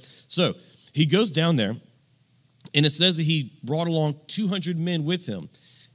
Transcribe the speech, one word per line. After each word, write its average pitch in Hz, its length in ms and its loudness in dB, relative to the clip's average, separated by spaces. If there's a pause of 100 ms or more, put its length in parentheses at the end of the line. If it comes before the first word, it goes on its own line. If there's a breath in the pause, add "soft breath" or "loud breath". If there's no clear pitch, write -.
(280 loud breath)
So 165 280 0 (380 loud breath)
he 156 120 2
goes 185 240 2
down 156 280 2
there, 110 180 0 (1000)
and 147 140 4
it 143 40 2
says 170 260 2
that 165 60 0
he 151 400 0
brought 151 240 -2
along 156 380 0
two 214 220 -4
hundred 175 320 -4
men 165 260 -2
with 175 220 -2
him. 92 200 -8 (480 loud breath)